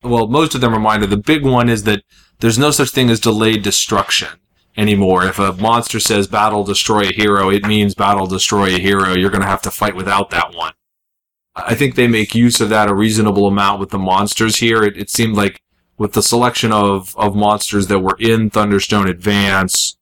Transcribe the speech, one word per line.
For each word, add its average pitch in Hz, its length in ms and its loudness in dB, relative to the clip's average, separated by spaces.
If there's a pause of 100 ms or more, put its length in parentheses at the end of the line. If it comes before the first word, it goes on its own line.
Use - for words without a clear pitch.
well, 120 240 0
most 151 260 0
of 123 80 -4
them 117 120 2
are 110 60 0
minor. 107 260 2
The 101 120 0
big 147 280 0
one 123 240 2
is 107 140 0
that 104 200 -2 (380)
there's 113 180 2
no 147 120 2
such 139 180 0
thing 123 200 2
as 113 120 0
delayed 110 420 0
destruction - 640 -2 (480)
anymore. 98 500 2
If 92 140 -4
a 98 140 0
monster 113 480 0
says, 101 260 0
"Battle, 104 380 0
destroy 101 380 0
a 92 100 -2
hero," 101 360 0
it 101 160 0
means 104 300 0
battle, 101 320 0
destroy 95 480 0
a 92 40 0
hero. 95 360 0
You're 92 140 2
gonna 98 160 -2
have 98 160 -4
to - 100 -6
fight 101 240 -4
without 98 360 -2
that 85 220 -4
one. 82 200 -8 (840)
I 90 180 -6
think 135 220 -2
they 123 140 2
make 110 260 0
use 117 240 2
of 113 100 0
that 107 200 2
a 101 40 0
reasonable 107 540 2
amount 101 320 0
with 98 120 -8
the 104 60 -6
monsters 101 600 -2
here. 113 260 2
It, 101 140 -2
it 101 120 -12
seemed 113 280 -2
like 101 240 -2 (360)
with 104 140 -4
the 107 100 0
selection 120 520 0
of, 101 440 0
of 98 200 0
monsters 104 500 0
that 98 120 2
were 92 200 -2
in 113 300 2
Thunderstone 101 580 0
Advance 98 960 0